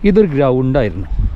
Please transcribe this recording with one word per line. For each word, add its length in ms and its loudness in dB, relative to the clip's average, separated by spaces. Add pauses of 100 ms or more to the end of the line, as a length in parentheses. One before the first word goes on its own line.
ഇതൊരു 260 4
ഗ്രൗണ്ടായിരുന്നു. 720 0 (300)